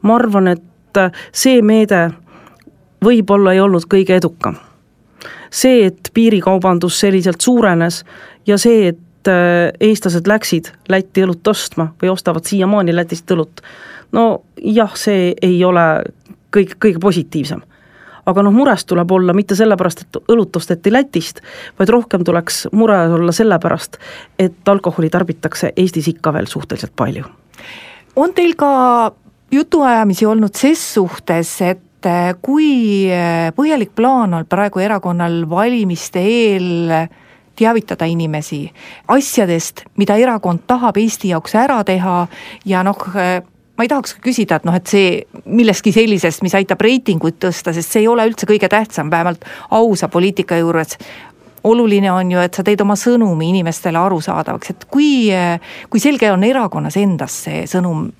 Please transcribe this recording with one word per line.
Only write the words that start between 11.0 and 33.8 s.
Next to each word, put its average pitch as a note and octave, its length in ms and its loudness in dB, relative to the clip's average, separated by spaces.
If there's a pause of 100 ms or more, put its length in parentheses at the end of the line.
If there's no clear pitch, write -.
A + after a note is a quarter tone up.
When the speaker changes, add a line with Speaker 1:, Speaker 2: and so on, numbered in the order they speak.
Speaker 1:
õlut F3+ 240 -2
ostma E3 540 -4
või F#3 100 0
ostavad E3+ 320 -4
siiamaani F#3+ 520 0
Lätist E3+ 360 -4
õlut, E3 300 -4 (500)
no A3+ 300 0 (160)
jah, G#3+ 380 0
see F#3 460 0
ei F3+ 220 2
ole E3+ 400 2 (480)
kõik-, F#3+ 280 0
kõige F#3 200 2
positiivsem. D#3+ 640 -2 (640)
Aga F#3 200 2
noh, G3+ 100 4
mures B3+ 320 2
tuleb F3 240 0
olla F#3 240 2
mitte G3+ 200 0
sellepärast, F#3+ 500 0
et - 140 -12 (120)
õlut A#3 240 2
osteti E3+ 380 -2
Lätist, C4+ 480 -4 (380)
vaid F#3+ 120 2
rohkem A3+ 320 0
tuleks E3+ 480 -2
mure G#3+ 240 4 (160)
olla E3+ 240 2
sellepärast, E3+ 640 -2 (420)
et F#3 300 -2
alkoholi F3+ 420 0
tarbitakse E3+ 640 -4
Eestis E3+ 320 -2
ikka E3 260 -4
veel - 140 -4
suhteliselt - 480 -10
palju. B2+ 300 -6 (880)
Speaker 2:
On D#4+ 180 0
teil E4+ 220 0
ka C#4+ 140 0 (840)
jutuajamisi B3 760 2
olnud G#3+ 300 0
ses D#4 240 0 (140)
suhtes, E3+ 580 -2 (100)
et, F#3 440 -4
äh, F3 260 0 (100)
kui, B3 680 0
äh, E3+ 400 -2
põhjalik C#4 440 -2